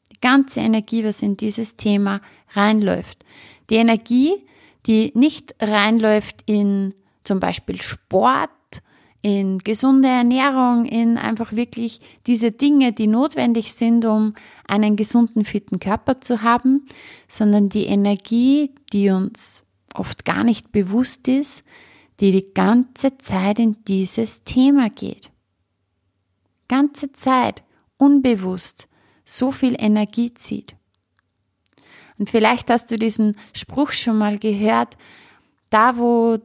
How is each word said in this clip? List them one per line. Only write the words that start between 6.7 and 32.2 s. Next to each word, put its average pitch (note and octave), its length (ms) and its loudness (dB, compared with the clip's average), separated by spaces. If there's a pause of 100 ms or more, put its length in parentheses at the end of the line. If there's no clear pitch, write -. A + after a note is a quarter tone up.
zum F#3+ 160 -2
Beispiel F#3 440 -6
Sport, C4 680 -2 (720)
in G3 380 -2
gesunde C4+ 500 2
Ernährung, B3 760 2
in A#3 320 0
einfach A3 340 -6
wirklich A#3 480 -6 (260)
diese A#3 240 2
Dinge, C4+ 420 2
die G#3+ 160 0
notwendig A#3+ 640 0
sind, A#3 320 2
um G#3+ 260 2 (340)
einen G#3 300 0
gesunden, A3+ 480 0
fitten G3 360 -6
Körper A#3 360 -2
zu A#3 260 -4
haben, B3+ 440 2 (400)
sondern G#3 420 2
die G#3 160 -2
Energie, A#3 840 0 (240)
die G3+ 160 2
uns - 560 -4 (260)
oft - 320 -10
gar G3 200 -2
nicht A#3 280 -2
bewusst G#3 560 -2
ist, C4+ 340 -4 (580)
die G3 120 4
die F#3+ 220 -2
ganze B3 640 0
Zeit G3 400 -2
in A3 180 0 (100)
dieses G3 580 -4
Thema C4 440 2
geht. - 420 -12 (1400)
Ganze C#4+ 440 -2
Zeit, B3+ 520 -2 (340)
unbewusst, A#3+ 920 0 (360)
so - 280 -4
viel B3 260 -2
Energie G#3+ 540 -2
zieht. - 420 -12 (1400)
Und G#3 120 -6